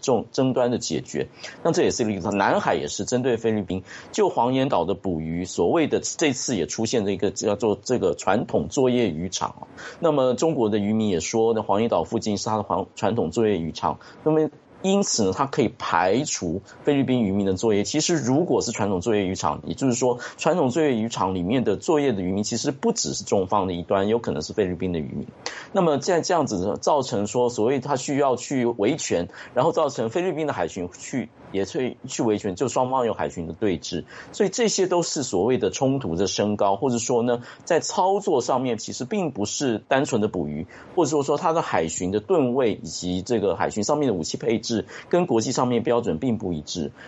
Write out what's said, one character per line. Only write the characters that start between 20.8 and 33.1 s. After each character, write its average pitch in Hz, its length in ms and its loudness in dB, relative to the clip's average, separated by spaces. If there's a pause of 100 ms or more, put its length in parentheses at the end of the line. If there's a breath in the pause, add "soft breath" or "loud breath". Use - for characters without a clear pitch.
业 147 120 4
渔 110 140 0
场 95 260 -2
里 90 80 -2
面 113 220 2
的 101 120 2
作 151 240 0
业 139 120 2
的 98 80 -2
渔 90 100 -2
民 101 140 0
其 117 140 -4
实 139 120 -2
不 180 220 0
只 - 220 -2
是 - 100 -8
中 98 220 0
方 98 200 2
的 92 60 0
一 85 100 -4
端， 98 260 2
有 113 100 2
可 117 120 -6
能 76 120 -2
是 - 100 -8
菲 101 120 2
律 90 100 -2
宾 90 180 -4
的 85 60 -2
渔 71 160 -4
民。 71 120 -8 (460 loud breath)
那 196 80 0
么 160 160 4
在 165 240 2
这 185 140 0
样 156 120 2
子 95 360 -2
造 156 180 2
成 107 260 -2
说， 123 220 2
所 120 160 -2
谓 131 160 2
他 139 160 -2
需 135 220 -2
要 135 180 4
去 127 300 -2
维 117 300 0
权， 87 320 -2 (260 loud breath)
然 123 100 2
后 160 80 2
造 156 160 2
成 123 220 -2
菲 175 100 -2
律 185 120 0
宾 151 140 -4
的 139 60 -2
海 90 160 -2
巡 87 280 -8
去， - 340 -6 (200)
也 98 140 -2
去， 127 320 -4 (100)
去 - 160 -4
维 110 140 4
权， 101 180 -2
就 123 140 0
双 127 220 0
方 127 160 2
有 104 80 0